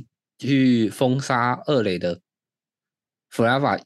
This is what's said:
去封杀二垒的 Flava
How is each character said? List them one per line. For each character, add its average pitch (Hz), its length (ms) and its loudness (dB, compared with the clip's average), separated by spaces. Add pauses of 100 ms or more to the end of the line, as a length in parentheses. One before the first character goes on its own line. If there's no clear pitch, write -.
(400)
去 123 500 2
封 131 300 0
杀 123 480 -2
二 135 160 0
垒 92 160 -2
的 87 220 -6 (1080)
Flava 120 540 0